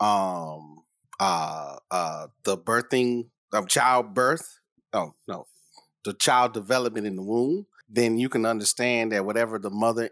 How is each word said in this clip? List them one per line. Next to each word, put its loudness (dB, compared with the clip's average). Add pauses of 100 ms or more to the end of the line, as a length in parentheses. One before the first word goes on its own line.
um, 0 (380)
uh, -2 (140)
uh, -4 (180)
the 0
birthing 0 (240)
of 0
childbirth, 2 (320)
oh, -2 (140)
no, -10 (580)
the -4
child 4
development -2
in -6
the -8
womb, 0 (220)
then 2
you 2
can 0
understand 0
that 0
whatever -2
the -6
mother 0